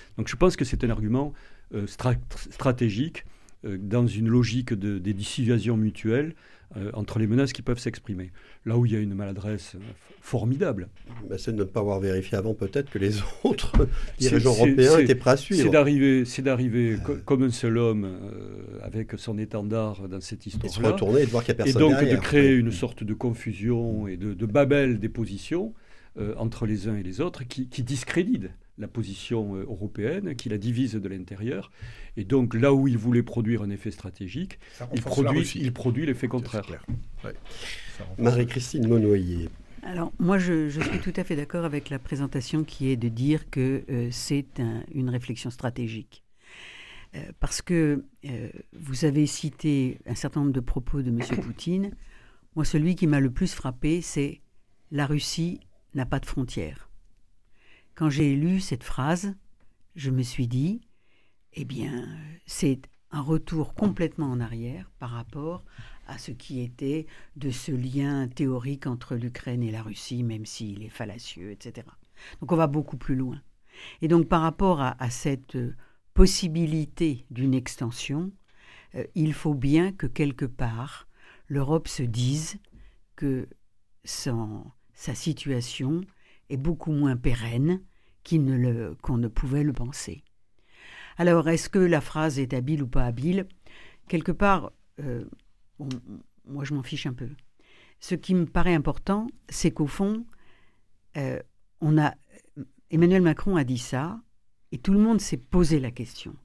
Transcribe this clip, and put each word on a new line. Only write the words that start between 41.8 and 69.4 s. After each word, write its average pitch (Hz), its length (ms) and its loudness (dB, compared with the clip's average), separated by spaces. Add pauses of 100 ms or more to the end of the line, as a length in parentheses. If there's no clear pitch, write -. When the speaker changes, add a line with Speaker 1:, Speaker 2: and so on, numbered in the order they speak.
Speaker 4:
la 135 80 -4
présentation 139 640 -4
qui 135 260 -4
est 135 60 2
de 117 140 -2
dire 135 420 0
que, 135 400 0
euh, 120 200 -2
c'est 143 480 -4
un, 117 240 -4 (100)
une 127 160 -2
réflexion 123 420 -6
stratégique. 117 720 -8 (920)
Euh, 151 40 -12 (200)
parce - 220 -2
que, 156 420 2 (220)
euh, 120 240 -8 (240)
vous 135 320 -2
avez 147 220 4
cité 139 800 -2
un 120 80 -4
certain - 260 -4
nombre 143 120 2
de 131 60 -2
propos 135 440 -2
de 123 80 0
monsieur 117 260 -2
<coughs> 208 40 -2
Poutine. 185 500 -4 (640)
Moi, 156 100 2
celui 165 300 2
qui 170 100 2
m'a 147 140 6
le 135 120 4
plus 185 220 0
frappé, 151 480 -2
c'est « 151 400 -4 (500)
La 147 140 0
Russie 156 540 -2 (340)
n'a 131 140 -2
pas 139 120 -2
de - 60 -6
frontières ». 110 640 -6 (1080)
Quand 156 140 0
j'ai 143 260 2
lu 175 240 2
cette 143 240 -6
phrase, 175 520 -2 (600)
je 139 140 -6
me 131 140 2
suis 123 240 -2
dit, 147 340 0 (720)
eh 147 100 -10
bien, 127 440 -6 (400)
c'est 135 340 0 (300)
un 147 100 -6
retour 156 540 -2
complètement 160 560 -2
en 123 80 -2
arrière 120 580 -8
par 120 140 -10
rapport 139 520 -10 (440)
à 127 100 -14
ce - 140 -12
qui 127 300 -10
était 139 440 -6 (300)
de 139 160 -6
ce 131 200 -8
lien 135 560 -2
théorique 131 600 -4
entre 123 280 -6
l'Ukraine 123 460 -6